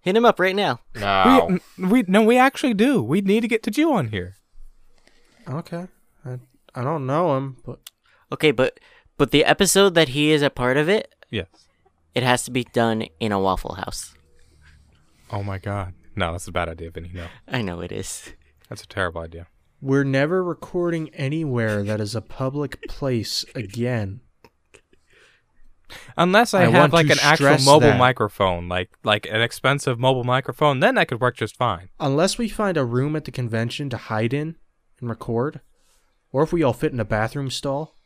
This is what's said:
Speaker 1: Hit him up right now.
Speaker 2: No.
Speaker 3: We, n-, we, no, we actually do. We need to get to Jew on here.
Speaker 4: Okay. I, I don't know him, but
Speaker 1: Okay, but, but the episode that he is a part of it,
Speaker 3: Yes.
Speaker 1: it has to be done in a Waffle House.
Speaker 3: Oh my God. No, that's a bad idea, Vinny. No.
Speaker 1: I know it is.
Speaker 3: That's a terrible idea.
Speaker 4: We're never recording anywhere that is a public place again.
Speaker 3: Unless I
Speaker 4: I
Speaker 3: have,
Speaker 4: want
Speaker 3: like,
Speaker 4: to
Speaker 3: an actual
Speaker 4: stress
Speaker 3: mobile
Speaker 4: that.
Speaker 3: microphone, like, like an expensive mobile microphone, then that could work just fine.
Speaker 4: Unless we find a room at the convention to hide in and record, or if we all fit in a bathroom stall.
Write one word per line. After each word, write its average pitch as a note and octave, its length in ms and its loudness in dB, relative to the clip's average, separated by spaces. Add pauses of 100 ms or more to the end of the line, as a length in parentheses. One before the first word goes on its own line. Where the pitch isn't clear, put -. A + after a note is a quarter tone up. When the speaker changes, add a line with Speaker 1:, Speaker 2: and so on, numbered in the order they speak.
Speaker 1:
Hit F#3 160 0
him A#3 80 4
up G3+ 160 4
right F#3 160 2
now. E3 240 -2 (160)
Speaker 2:
No. G2 520 4
Speaker 3:
We, F#3+ 60 2 (300)
n-, F#3 60 0
we, B3 180 4
no, G3+ 140 4
we A3+ 160 6
actually C4 360 2
do. A3 280 2
We C#3 180 0
need G#3 200 2
to A#3 80 -4
get A3 160 -2
to A#3+ 60 -4
Jew D4+ 220 0
on D#3 160 0
here. F#2+ 280 -8 (1120)
Speaker 4:
Okay. E3+ 380 -8 (380)
I, B2+ 140 -10 (360)
I B2+ 80 -6
don't C#3 240 -4
know D3 300 0
him, C3+ 280 -6
but A#2+ 140 -14 (540)
Speaker 1:
Okay, - 180 2
but, B2+ 300 0 (380)
but C#3 120 2
the C#3+ 140 4
episode F#3+ 500 4
that D#3+ 160 4
he D3 220 2
is D3 100 4
a C#3+ 80 2
part B2+ 260 0
of D3+ 120 0
it, G#3+ 260 -2 (160)
Speaker 3:
Yes. G2+ 160 -6 (680)
Speaker 1:
it A#2+ 100 -2
has B2 200 2
to - 60 -12
be B2 140 -2
done A2+ 420 0 (140)
in A2+ 120 -2
a G2 80 0
Waffle F#2+ 360 0
House. - 380 -12 (1160)
Speaker 3:
Oh G#2 140 -8
my G2 140 -8
God. F#2+ 360 -8 (220)
No, F2 160 -4
that's F2 160 -10
a F2 40 -14
bad E2+ 160 -4
idea, E2 220 -12
Vinny. F2 240 -14
No. E2+ 120 -12 (220)
Speaker 1:
I B2+ 140 -4
know F2 180 -6
it F2 120 -10
is. - 400 -12 (360)
Speaker 3:
That's - 140 -16
a - 60 -20
terrible E2+ 320 -6
idea. E2 260 -14 (340)
Speaker 4:
We're C#3 240 0
never C#3+ 400 0
recording E3+ 680 -4
anywhere C3 680 -2
that G#2+ 180 -4
is G#2+ 140 -6
a A2+ 80 -4
public C#3 680 -6
place - 560 -4 (100)
again. A2 680 -4 (2000)
Speaker 3:
Unless F#3+ 380 4
I F#3+ 80 4
Speaker 4:
I - 80 6
Speaker 3:
have, - 40 4
Speaker 4:
want E3+ 200 6
Speaker 3:
like, E3 140 6
Speaker 4:
to D#3 40 6
Speaker 3:
an C#3+ 80 4
actual D3 280 4
Speaker 4:
stress C#3 180 4
Speaker 3:
mobile C#3+ 220 8
Speaker 4:
that. G#2+ 100 4
Speaker 3:
microphone, G2+ 680 0
like, F2+ 220 -4 (140)
like G#2+ 220 0
an A2 160 0
expensive C3 560 -2
mobile B2+ 260 0
microphone, B2+ 560 0
then A3+ 140 2
that A#2 140 2
could A2+ 120 -6
work B2 160 0
just - 200 -6
fine. G2 340 -4 (100)
Speaker 4:
Unless D#3 380 0
we A#3 100 -4
find G3 300 -2
a C#3 60 0
room B2+ 300 -2
at D#3 120 -8
the C#3 40 -12
convention A#2+ 600 -6
to A#2 80 -8
hide A2+ 340 -2
in D3+ 240 -6 (440)
and A#2+ 100 -8
record, A#2+ 500 -6 (680)
or C3+ 120 0
if D#3+ 100 0
we E3+ 100 0
all B2+ 100 2
fit D3+ 200 -4
in B2 80 -4
a G#2+ 40 0
bathroom A2+ 460 -4
stall. C#3+ 560 -8